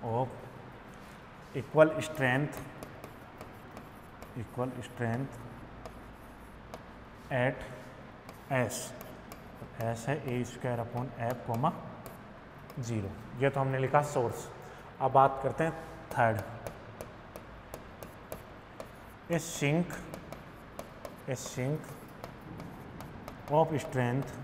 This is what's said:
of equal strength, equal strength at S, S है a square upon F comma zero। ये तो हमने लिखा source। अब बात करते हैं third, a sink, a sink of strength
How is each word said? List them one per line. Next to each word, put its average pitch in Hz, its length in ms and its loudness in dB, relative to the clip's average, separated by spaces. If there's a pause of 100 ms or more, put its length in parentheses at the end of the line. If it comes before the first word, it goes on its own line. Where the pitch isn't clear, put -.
of 120 240 2 (1300)
equal 156 460 10
strength, 135 600 4 (1800)
equal 123 320 -2 (100)
strength 120 560 0 (1900)
at 135 240 6 (920)
S, 123 420 2 (880)
S 113 280 0
है 143 80 4 (120)
a 123 160 2
square 120 420 -2
upon 120 240 -2 (200)
F 123 180 -2
comma 123 240 4 (1080)
zero। 110 300 0 (320)
ये 135 80 8
तो 135 100 0
हमने 131 200 4
लिखा 131 220 8
source। 131 460 2 (540)
अब 131 100 4
बात 135 320 10
करते 117 200 2
हैं 160 80 2 (400)
third, 113 300 6 (3000)
a 170 100 6
sink, 156 560 4 (1300)
a 135 80 2
sink 135 440 0 (1700)
of 151 160 10 (140)
strength 127 500 4 (120)